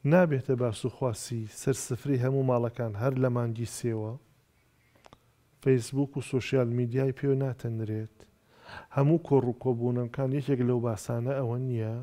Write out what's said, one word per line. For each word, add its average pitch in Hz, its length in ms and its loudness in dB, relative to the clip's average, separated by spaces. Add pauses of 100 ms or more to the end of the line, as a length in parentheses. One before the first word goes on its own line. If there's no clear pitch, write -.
(120)
نابێتە 151 500 4
باس 120 240 -2
و 120 40 2
خواسی 117 520 -4 (200)
سەرسفری 131 640 -2
هەموو 135 260 2
ماڵەکان 120 520 0
هەر 131 120 2 (100)
لە 131 120 4
مانگی 117 320 -2 (100)
سێوە؟ 110 360 -4 (1500)
فەیسبوک 135 560 2
و 131 120 -6
سۆشیال 127 480 0
میدیای 127 400 0
پێ 139 120 0 (120)
ناتەنرێت. 113 760 -6 (800)
هەموو 156 320 4
کۆڕ 135 200 6
و 123 160 -4
کۆبوونەکان 123 760 -2
یەکێک 135 320 0
لەو 123 160 2
باسانە 117 540 -2
ئەوە 120 180 -2 (100)
نییە. 113 360 -2